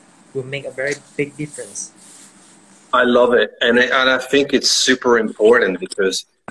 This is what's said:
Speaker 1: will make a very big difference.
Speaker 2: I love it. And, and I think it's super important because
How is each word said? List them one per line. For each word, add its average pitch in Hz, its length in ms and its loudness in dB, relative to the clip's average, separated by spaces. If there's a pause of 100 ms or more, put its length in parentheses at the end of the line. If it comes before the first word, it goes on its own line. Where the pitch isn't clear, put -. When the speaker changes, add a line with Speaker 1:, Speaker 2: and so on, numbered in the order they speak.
(340)
Speaker 1:
will 135 100 -6
make 135 200 -12
a 131 80 -12
very 139 220 -6 (220)
big 143 200 -6
difference. 123 560 -14 (1000)
Speaker 2:
I 123 120 2
love 123 280 4
it. 107 280 2
And, 120 180 2
and 131 320 0
I 127 80 0
think 139 340 0
it's 117 180 0
super 127 480 2
important 107 600 2
because 95 480 -4 (240)